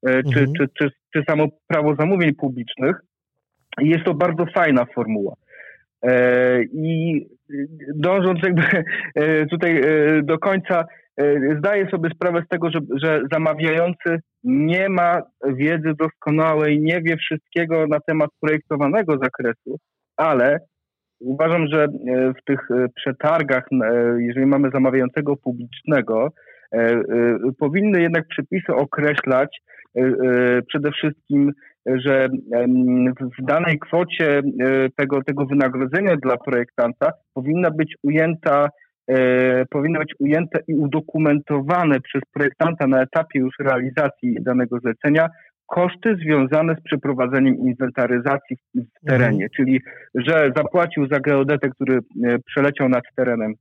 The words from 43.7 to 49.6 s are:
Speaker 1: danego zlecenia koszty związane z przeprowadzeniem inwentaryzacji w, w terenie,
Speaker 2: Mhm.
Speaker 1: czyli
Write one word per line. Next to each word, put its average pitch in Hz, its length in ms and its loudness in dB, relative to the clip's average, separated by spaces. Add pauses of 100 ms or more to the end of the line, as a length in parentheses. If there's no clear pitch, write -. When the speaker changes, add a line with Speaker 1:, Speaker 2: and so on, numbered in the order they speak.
Speaker 1:
danego 123 380 -2
zlecenia 147 480 0 (400)
koszty 180 480 0 (100)
związane 156 540 2
z - 40 -20
przeprowadzeniem 135 720 0
inwentaryzacji 123 1000 -2 (200)
w, 127 40 0
w - 300 -14
terenie, 120 360 2
Speaker 2:
Mhm. 113 100 -6
Speaker 1:
czyli 131 240 2 (360)